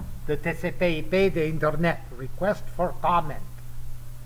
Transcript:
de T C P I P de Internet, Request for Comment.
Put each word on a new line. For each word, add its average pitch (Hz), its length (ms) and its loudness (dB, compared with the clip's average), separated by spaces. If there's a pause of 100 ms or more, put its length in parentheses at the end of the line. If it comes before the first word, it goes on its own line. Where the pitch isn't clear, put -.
(260)
de 151 100 0
T 165 180 -2
C 175 180 -2
P 180 180 2
I 156 120 2
P 185 280 4
de 156 180 0
Internet, 156 520 2 (180)
Request 175 520 -2
for 160 300 0
Comment. 165 380 2 (880)